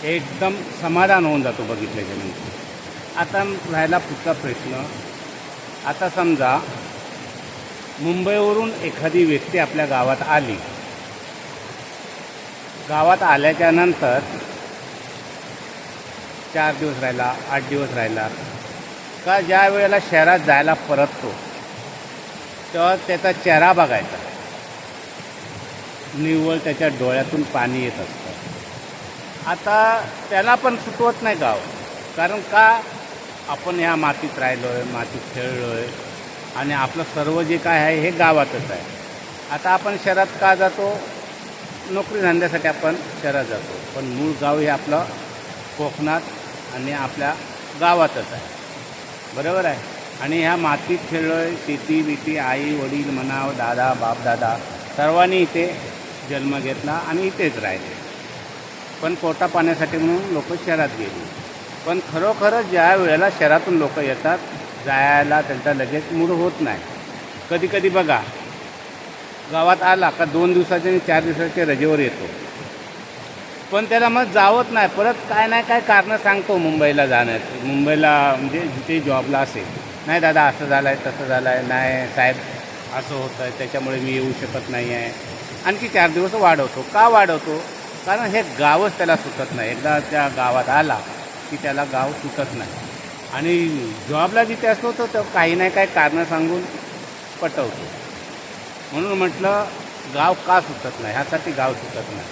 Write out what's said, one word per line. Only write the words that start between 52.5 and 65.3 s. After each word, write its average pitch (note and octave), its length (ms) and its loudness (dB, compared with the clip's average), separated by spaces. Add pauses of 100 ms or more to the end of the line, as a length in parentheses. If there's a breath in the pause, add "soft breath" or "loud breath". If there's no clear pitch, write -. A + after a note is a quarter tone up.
वडील C#3+ 360 -2
म्हणावं, C3+ 460 -4
दादा B2 360 2
बापदादा A#2 640 0 (400)
सर्वांनी F3 400 4
इथे E3+ 300 2 (640)
जन्म C#3 280 -2
घेतला C3+ 340 -4
आणि E3 340 -2
इथेच F3+ 320 -2
राहिले, F#2+ 360 -6 (1080)
पण D#3+ 120 0
पोटा E3+ 320 0
पाण्यासाठी E3 500 2
म्हणून F3 360 2
लोक D#3 200 -2 (140)
शहरात D#3 220 2 (100)
गेली. F#2+ 260 -8 (600)
पण F3 120 0 (140)
खरोखरच G#3+ 540 2
ज्या F3+ 280 8
वेळेला F3+ 360 6
शहरातून E3+ 460 4
लोक D3 220 2
येतात, D3 400 0 (460)
जायला C#3+ 560 6